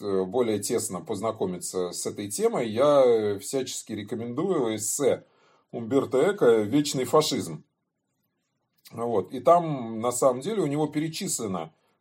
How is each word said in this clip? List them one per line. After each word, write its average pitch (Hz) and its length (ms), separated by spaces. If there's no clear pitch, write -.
э, 98 240
более 107 340
тесно 101 420
познакомиться 98 920
с - 140
этой 104 220
темой, 185 400
я, 135 380
э, 107 320
всячески - 540
рекомендую 120 840
эссе 110 500
Умберто 127 640
Эко 113 300
«Вечный 135 420
фашизм». 127 580
Вот. 113 420
И 131 80
там, 139 600
на 123 120
самом 127 280
деле, 196 220
у 151 40
него 147 200
перечислено, 147 840